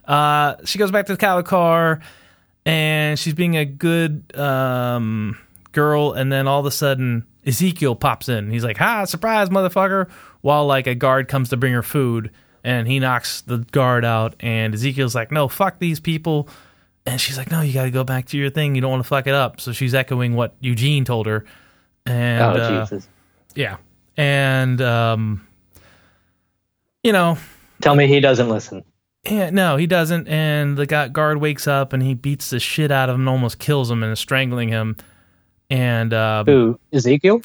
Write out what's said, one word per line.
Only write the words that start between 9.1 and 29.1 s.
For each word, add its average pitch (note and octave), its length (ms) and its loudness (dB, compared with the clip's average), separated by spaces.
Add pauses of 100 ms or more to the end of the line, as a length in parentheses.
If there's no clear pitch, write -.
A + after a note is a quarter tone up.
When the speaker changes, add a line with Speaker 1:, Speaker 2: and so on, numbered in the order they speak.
Speaker 1:
motherfucker," F#3+ 580 0 (320)
while, D3 260 2
like, C3+ 200 0
a B2 80 -2
guard C3 340 0
comes C3 220 -2
to B2+ 80 -2
bring B2+ 160 0
her A#2+ 80 0
food, A#2 480 -2 (340)
and B2 240 -2
he C3+ 100 0
knocks B2+ 440 -2
the A#2+ 160 -4
guard B2 460 0
out, A2+ 360 0
and A2 340 -2
Ezekiel's B2+ 400 -2
like, A#2 160 -4
"No, D3+ 180 0
fuck F#3+ 300 -2
these E3 220 -2
people." D#3 480 -2 (580)
And B2 120 -6
she's C3 200 -6
like, C3 120 -8
"No, D#3+ 120 0
you C#3+ 100 0
gotta C3 180 0
go C3 140 0
back B2+ 220 -4
to - 100 -8
your C#3 140 -2
thing. D3 240 0
You B2+ 80 0
don't C3 80 0
wanna C3 140 0
fuck C3+ 220 -2
it C3+ 60 0
up." C#3 280 0
So B2 120 -8
she's B2+ 220 -2
echoing B2 420 0
what A#2 240 -2
Eugene B2+ 460 0
told A2+ 200 -2
her. G#2+ 200 -2 (580)
And, A#2+ 380 0
Speaker 2:
Oh, A#2 80 4 (120)
Speaker 1:
uh, A2+ 220 0
Speaker 2:
Jesus. G2+ 240 -10 (460)
Speaker 1:
yeah. G#2 220 -6 (420)
And, C3+ 640 2
um, A2+ 640 0 (1600)
you A#3 100 2
know. E3+ 260 2 (420)
Speaker 2:
Tell C#3+ 140 6
me C#3+ 120 6
he C#3 140 6
doesn't B2+ 300 4
listen. G2 340 -6 (400)